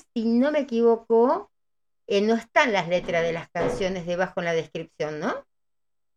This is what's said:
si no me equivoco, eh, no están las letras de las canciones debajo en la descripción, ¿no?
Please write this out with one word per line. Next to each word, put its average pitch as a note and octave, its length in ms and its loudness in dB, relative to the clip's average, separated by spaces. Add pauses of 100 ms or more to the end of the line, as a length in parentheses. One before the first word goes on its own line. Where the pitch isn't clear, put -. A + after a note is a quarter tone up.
(140)
si A3+ 120 -2
no A#3+ 240 4
me D4+ 100 0
equivoco, A#3 920 2 (560)
eh, G3+ 140 2
no A3 140 2
están A#3+ 400 2
las F3 140 0
letras F3 340 0
de E3 100 -2
las E3 160 -8
canciones F3 560 -4
debajo F3 360 -4
en F3 40 -4
la E3+ 80 -2
descripción, D#3 680 -6
¿no? D#4+ 260 -6 (720)